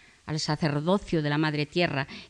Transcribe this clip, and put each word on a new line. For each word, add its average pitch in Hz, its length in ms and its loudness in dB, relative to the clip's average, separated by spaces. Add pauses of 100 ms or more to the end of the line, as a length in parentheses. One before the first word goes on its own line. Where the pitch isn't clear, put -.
(280)
al 151 120 -4
sacerdocio 156 800 0
de 147 80 0
la 147 80 2
madre 147 280 0
tierra, 156 420 0 (220)